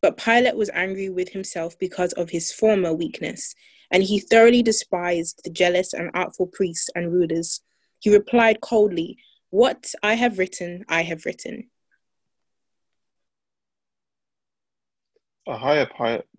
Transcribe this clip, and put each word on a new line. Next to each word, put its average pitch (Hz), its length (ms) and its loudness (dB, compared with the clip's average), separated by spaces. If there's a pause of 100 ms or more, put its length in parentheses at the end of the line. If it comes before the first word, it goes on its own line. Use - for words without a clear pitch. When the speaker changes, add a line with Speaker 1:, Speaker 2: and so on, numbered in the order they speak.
Speaker 1:
But - 160 2
Pilate 240 400 2
was 208 140 -2
angry 190 400 -4
with 180 200 -4
himself 170 480 -8
because 180 360 -4
of 170 160 -4
his 165 220 -4
former 196 420 2
weakness, - 600 -8 (360)
and 185 120 4
he 196 160 0
thoroughly 233 440 6
despised 175 840 -2
the 175 60 -10
jealous 180 420 0
and 175 220 -8
artful 180 320 -4
priests 180 480 -4
and 170 180 -4
rulers. 170 480 -2 (400)
He 208 100 2
replied 220 520 4
coldly, 190 560 0 (320)
"What 247 520 0
I 208 120 2
have 226 240 0
written, 180 500 -6
I 165 140 0
have 165 240 -6
written." - 440 -10 (3750)
Speaker 2:
A 117 120 -8
higher 135 280 2
pi-, 117 380 -4 (140)